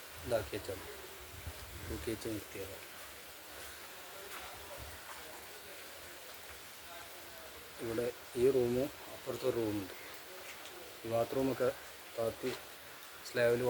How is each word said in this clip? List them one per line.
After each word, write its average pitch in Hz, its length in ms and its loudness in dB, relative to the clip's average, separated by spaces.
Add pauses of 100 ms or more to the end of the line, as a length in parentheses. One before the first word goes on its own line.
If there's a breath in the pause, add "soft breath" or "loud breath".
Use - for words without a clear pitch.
(240)
ഇതാക്കി 117 300 2
വെച്ചാൽ 95 240 -2 (1080)
തൂക്കി 110 240 -2
വെച്ച് 110 240 -2
നിർത്തിയത്. 98 420 -6 (4000)
ഇവിടെ 117 240 2 (360)
ഈ - 20 12 (120)
റൂമും 123 320 8 (260)
അപ്പുറത്തെ 123 360 0
ഒരു 117 100 2
റൂമുണ്ട്. 104 340 2 (1080)
ഈ 113 120 -2
ബാത്റൂമൊക്കെ 123 560 6 (480)
താത്തി 113 340 2 (800)
സ്ലാബിൽ 120 400 8